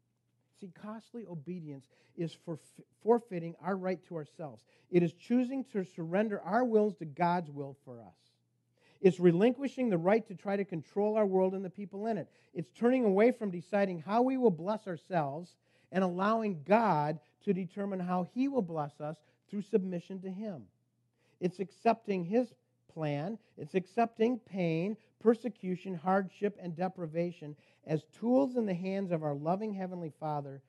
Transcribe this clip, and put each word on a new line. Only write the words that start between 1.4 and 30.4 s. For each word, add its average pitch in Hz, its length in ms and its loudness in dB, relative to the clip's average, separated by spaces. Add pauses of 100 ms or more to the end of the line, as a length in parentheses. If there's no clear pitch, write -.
is 170 200 -4 (100)
for 170 80 -6
f-, - 320 -16 (160)
forfeiting 185 600 0
our 185 140 -4
right 185 320 -4
to 175 80 -12
ourselves. 143 480 -12 (260)
It 175 140 6
is 170 100 0
choosing 254 600 0
to 196 100 -2
surrender 185 580 -2
our 208 220 0
wills 214 340 2
to 170 80 -10
God's 170 460 0
will 139 240 -10 (100)
for 120 140 -16
us. 101 260 -20 (760)
It's 180 180 6
relinquishing 240 720 4
the 180 80 4
right 202 300 2
to 190 80 -14
try 196 200 -6
to 202 100 -2
control 202 520 -2
our 214 80 4
world 190 280 2
and 190 100 -6
the 180 60 -8
people 202 380 -10
in 220 100 -2
it. 143 120 -8 (240)
It's - 180 -8
turning 247 340 4
away 208 260 6
from 220 200 -4
deciding 185 480 0
how 202 240 0
we 262 140 0
will 247 140 6
bless 180 360 -4
ourselves 165 680 -4 (360)
and 190 120 2
allowing 190 600 0
God 160 560 4 (260)
to 202 80 2
determine 190 460 -6
how 180 340 -2
he 262 140 0
will 269 140 0
bless 160 380 -4
us 151 180 -8 (320)
through 202 120 -6
submission 185 600 -2
to 190 80 -10
him. 185 340 -10 (760)
It's 175 200 -2
accepting 202 640 -2
his 226 280 0 (400)
plan. 156 440 -4 (200)
It's 175 180 -6
accepting 226 640 0
pain, 180 580 -2 (220)
persecution, 190 720 0
hardship, 190 680 -2
and 175 160 -10
deprivation 170 800 -4 (300)
as 156 200 -2 (140)
tools 254 360 2
in 233 100 0
the 196 80 0
hands 190 380 -4
of 160 120 -2
our 147 120 -2
loving 190 380 -2
Heavenly 180 460 -8
Father 143 500 -6